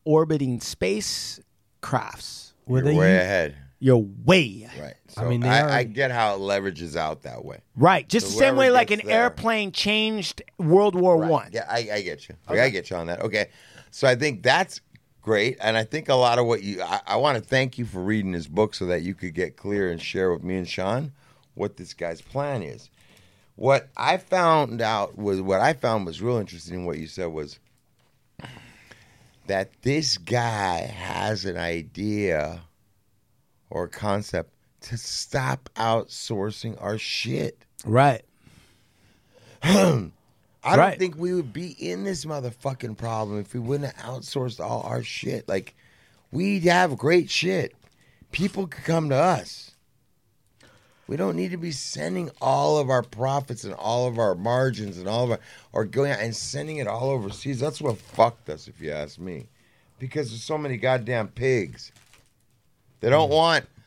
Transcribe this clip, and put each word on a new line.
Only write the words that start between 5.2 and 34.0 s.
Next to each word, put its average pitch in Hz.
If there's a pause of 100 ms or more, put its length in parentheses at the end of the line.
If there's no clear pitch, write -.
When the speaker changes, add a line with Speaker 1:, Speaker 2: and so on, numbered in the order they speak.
Speaker 3:
So 123
Speaker 2:
mean, 120
they 123
Speaker 3:
I, 110
I 151
Speaker 2:
already 123
Speaker 3:
get 127
how 113
it 95
leverages 98
out 78
that 60
way. - (140)
Speaker 1:
Right. 165
Just 220
Speaker 3:
So 196
Speaker 1:
the 208
same 269
Speaker 3:
wherever 262
Speaker 1:
way, 254
like, 226
Speaker 3:
gets 208
Speaker 1:
an 208
Speaker 3:
there. 220
Speaker 1:
airplane 226
changed 214 (180)
World 185
War 180
Speaker 3:
Right. 160
Speaker 1:
One. 127
Speaker 3:
Yeah, 104
I, 113
I 104
get 82
you. 80 (140)
Speaker 1:
Okay. 98
Speaker 3:
I 143
get 95
you 92
on 82
that. 85
Okay. 104 (420)
So -
I 127
think 120
that's 151 (420)
great. 110
And 110
I 113
think 147
a 139
lot 123
of 123
what 117
you, 98
I, 92
I 98
wanna 127
thank 131
you 120
for 92
reading 98
this 82
book 101
so 95
that 87
you 90
could 90
get 82
clear 101
and 85
share 92
with 82
me 92
and 90
Sean 120 (440)
what -
this 90
guy's 85
plan 139
is. 65 (680)
What 135
I 160
found 156
out 107
was, 98
what 95
I 139
found 113
was 80
real 120
interesting 87
in 90
what 80
you 78
said 90
was 78 (1900)
that 98 (140)
this 143
guy 101
has 92
an 90
idea 85 (1080)
or 87
concept 101 (300)